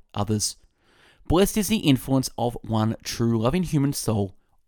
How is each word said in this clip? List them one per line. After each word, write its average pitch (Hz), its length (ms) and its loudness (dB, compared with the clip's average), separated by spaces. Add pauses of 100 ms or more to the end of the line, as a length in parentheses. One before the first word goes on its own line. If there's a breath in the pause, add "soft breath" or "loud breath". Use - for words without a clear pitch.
(160)
others. 104 420 -2 (680 soft breath)
Blessed 190 300 4
is 190 120 -2
the 220 80 2
influence 135 600 0
of 120 240 -4
one 110 420 0
true 117 360 0
loving 147 240 2
human 143 300 0
soul 101 420 -2 (320)